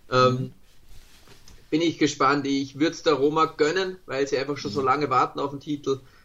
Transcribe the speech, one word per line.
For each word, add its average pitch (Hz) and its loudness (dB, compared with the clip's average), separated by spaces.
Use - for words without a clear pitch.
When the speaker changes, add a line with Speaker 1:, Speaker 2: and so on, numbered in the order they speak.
Speaker 1:
Ähm, 127 6
Speaker 2:
Mhm. 127 -6
Speaker 1:
bin 160 0
ich 160 0
gespannt, 143 2
ich 139 -2
würd's 160 -2
der 156 4
Roma 151 2
gönnen, 185 0
weil 135 -2
sie 139 0
einfach 135 -4
schon 143 -8
so 139 -4
Speaker 2:
Mhm. 135 0
Speaker 1:
lange 139 0
warten 147 0
auf 143 -4
den 143 -10
Titel. 139 -4